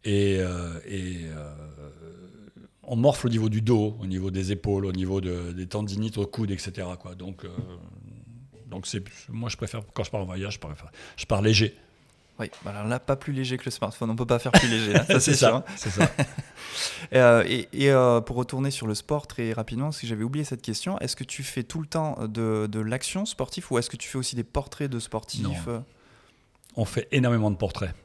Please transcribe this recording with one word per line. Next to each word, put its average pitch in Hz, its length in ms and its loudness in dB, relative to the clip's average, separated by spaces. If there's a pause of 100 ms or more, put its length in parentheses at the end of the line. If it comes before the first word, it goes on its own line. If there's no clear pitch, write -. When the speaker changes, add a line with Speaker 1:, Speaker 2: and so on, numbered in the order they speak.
Speaker 1:
Et, 101 340 2
euh, 87 480 -2
et, 92 380 -8
euh, 76 280 -10 (1300)
on 127 100 -6
morfle 131 320 4
au 120 40 4
niveau 110 180 4
du 107 140 2
dos, 110 380 4
au 98 60 -6
niveau 92 240 -2
des 95 220 0
épaules, 98 340 0
au 92 60 -2
niveau 92 280 0
de, 87 300 -4
des 90 160 -6
tendinites 107 500 -2
au 101 100 0
coude, 101 260 -2
et 92 60 -2
cetera, 92 380 -8
quoi. 90 200 -14
Donc, 92 280 -12
euh, 98 40 -10 (1200)
donc 95 160 -10
c'est, 104 160 -6 (260)
moi, 113 200 -6
je - 80 -6
préfère, 113 240 -8 (120)
quand - 120 -2
je - 80 -10
pars 107 80 -2
en 95 40 -2
voyage, 95 300 -6
je - 60 -14
pars, 76 160 -10 (400)
je - 100 -10
pars 101 160 2
léger. 113 320 6 (680)
Speaker 2:
Oui, 107 80 -6 (160)
bah - 60 -8
alors 104 160 -8
là, 120 140 -2
pas 139 160 0
plus 143 160 -6
léger 131 260 -2
que - 60 -10
le 127 80 -4
smartphone. 113 380 -4
On 110 40 0
peut 117 100 0
pas 120 140 4
faire 120 140 -2
plus - 160 8
léger, 110 260 2
hein, - 140 6
ça, - 60 6
Speaker 1:
<laughs> 127 40 8
C'est 139 140 4
Speaker 2:
c'est - 20 8
Speaker 1:
ça, 131 140 8
Speaker 2:
sûr, 113 80 6
hein. - 80 -2 (120)
Speaker 1:
c'est - 140 -6
ça. 98 240 4
Speaker 2:
<laughs> - 960 -6
Et, 123 80 4
euh, 120 300 10
et, 120 240 -2
et, 139 180 4
euh, 123 300 8
pour 120 160 -6
retourner 131 340 -2
sur 123 160 -4
le 107 80 0
sport 147 320 -4
très 113 260 -4
rapidement, 113 340 -2
parce 156 140 -6
que 123 60 -8
j'avais 110 160 -2
oublié 135 220 -2
cette 127 180 -6
question, 180 380 -4
est-ce - 160 -4
que - 80 -8
tu - 180 -10
fais 131 220 -4
tout 160 160 -8
le 151 80 -8
temps, 156 320 -2
euh, 110 80 -4
de, 110 420 0
de 107 80 -4
l'action 123 480 -2
sportive - 440 -6
ou 123 80 4
est-ce 120 120 0
que - 60 -12
tu - 120 -10
fais 135 100 -4
aussi 123 180 -4
des 117 80 -2
portraits - 440 -4
de 123 120 -2
sportifs, - 420 -6
Speaker 1:
Non. 95 120 -2 (120)
Speaker 2:
euh ? 117 140 -4 (960)
Speaker 1:
On 117 80 2
fait - 260 -4
énormément 120 400 4
de 98 60 0
portraits. 95 360 -2 (120)